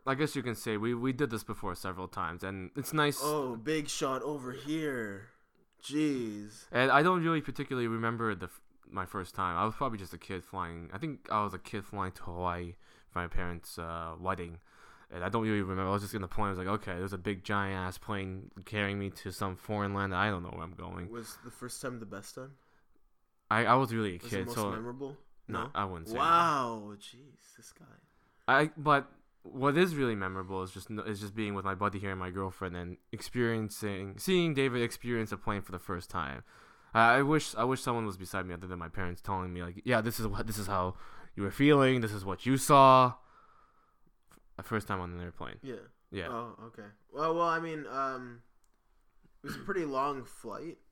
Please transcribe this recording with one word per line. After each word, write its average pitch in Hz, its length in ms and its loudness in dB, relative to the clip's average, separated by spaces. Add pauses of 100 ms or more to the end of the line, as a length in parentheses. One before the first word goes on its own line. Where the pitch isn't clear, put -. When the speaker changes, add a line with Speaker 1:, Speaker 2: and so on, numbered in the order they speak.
Speaker 1:
I 135 80 2
guess 143 200 0
you 135 80 -2
can 117 120 -2
say, 107 240 -2
we, 117 160 2
we 127 180 2
did 135 160 2
this 110 160 -4
before 98 300 -4
several 92 340 -6
times, 87 360 -4
and 95 320 -6
it's 139 180 -6
nice. 147 280 4
Speaker 2:
Oh, 143 340 0
big 147 340 -2
shot 131 320 -2
over 131 300 -6
here. 127 720 -4 (560)
Jeez. 120 880 -2
Speaker 1:
And 127 180 6
I 143 120 8
don't 180 200 4
really 160 200 2
particularly 127 460 -2
remember 113 460 0
the 90 120 -6
f-, - 140 -18 (320)
my 92 140 -4
first 92 280 -8
time. 90 220 -2
I 95 80 2
was 110 100 0
probably 123 240 -2
just 95 140 -10
a 85 60 -12
kid 92 260 -8
flying. 85 480 -8
I 95 60 -10
think 147 320 -8
I 107 120 2
was 98 120 -2
a 90 40 -10
kid - 260 -8
flying 95 280 -4
to - 100 -14
Hawaii 87 520 -4 (340)
for 90 120 -4
my 87 80 -4
parents', - 500 -2
uh, 82 420 -6
wedding. 87 380 -4 (540)
And 87 120 -4
I 92 40 0
don't 113 140 2
really 107 200 2
remember. 95 260 0
I 98 40 4
was 101 100 2
just 101 120 -6
in 101 80 -4
the 90 60 -6
plane. 104 200 2
I - 20 2
was 92 80 -2
like, 90 100 -4
"Okay, 98 300 -2
there's 95 140 -4
a 95 60 -6
big 95 260 -4
giant 98 320 0
ass 92 220 -4
plane 95 520 -6 (140)
carrying 101 340 -2
me 98 120 -4
to - 220 -10
some 95 240 -4
foreign 101 380 -2
land. 98 200 0
I 98 160 2
don't 90 120 -2
know 92 80 -8
where 85 140 -8
I'm 87 100 -12
going." 87 360 -10
Speaker 2:
Was 113 340 -12
the 120 80 -14
first - 300 -12
time 127 180 -8
the 110 60 -10
best 101 280 -12
time? 131 180 -12 (1000)
Speaker 1:
I, 110 140 4
I 110 100 8
was 127 200 4
really 104 220 0
a - 60 -12
Speaker 2:
Was - 100 -8
it 104 40 0
Speaker 1:
kid, 92 100 0
Speaker 2:
most - 100 -6
Speaker 1:
so 104 160 0
Speaker 2:
memorable? 127 440 -8 (320)
Speaker 1:
no, 92 160 -4
Speaker 2:
No? 147 100 -8
Speaker 1:
I 98 100 0
wouldn't 87 240 -6
say 110 60 -6
that. 123 60 -2
Speaker 2:
Wow, 139 800 4
jeez, - 580 -20
this - 220 -20
guy. 165 60 -20 (640)
Speaker 1:
I, 139 280 6
but 143 320 4 (340)
what 139 340 2
is 175 200 6
really 123 200 2
memorable 95 460 -2
is 92 80 -6
just, - 180 -12 (180)
is 104 140 -2
just 101 140 -8
being 104 200 -2
with 98 100 -2
my 95 100 0
buddy 98 240 0
here 98 120 -4
and 92 100 -4
my 92 100 -4
girlfriend 92 460 -4
and 87 200 -6 (140)
experiencing, 107 1080 -2
seeing 170 360 4
David 127 280 2
experience 117 500 -2
a 101 40 -2
plane 101 260 -2
for 95 100 -10
the 90 80 -6
first 92 300 -6
time. 67 340 -4 (500)
I, 113 220 10
I 139 60 6
wish, 143 340 2
I 113 80 2
wish 131 160 2
someone 117 260 0
was 95 100 -4
beside 92 300 -6
me 90 80 -6
other 87 140 -10
than 90 100 -6
my 82 100 -6
parents 87 320 -4
telling 92 320 -2
me, 87 120 -6
like, 90 200 -10
"Yeah, 120 160 4
this 113 200 -2
is 113 80 0
what, 101 180 -2
this 107 120 -4
is 101 100 -4
how 92 260 2 (400)
you 104 80 -4
were 98 80 -2
feeling. 135 520 6
This 107 100 -2
is 101 120 -6
what 95 220 -4
you 131 100 4
saw." 131 580 10 (1400)
The 95 60 -10
first 107 260 -2
time 95 120 -2
on 87 120 -6
an 87 80 -8
airplane. 85 420 -10
Speaker 2:
Yeah. 131 120 -10 (380)
Speaker 1:
Yeah. 87 160 -4
Speaker 2:
Oh, 117 260 -6 (120)
okay. 110 220 -16 (240)
Well, 160 220 0
well, 170 120 4
I 165 140 2
mean, 160 300 -6
um, 127 520 -4 (1000)
it 143 40 -14
was 143 100 -8
a - 40 -10
pretty 185 240 0
long 135 400 0
flight 131 520 -10 (160)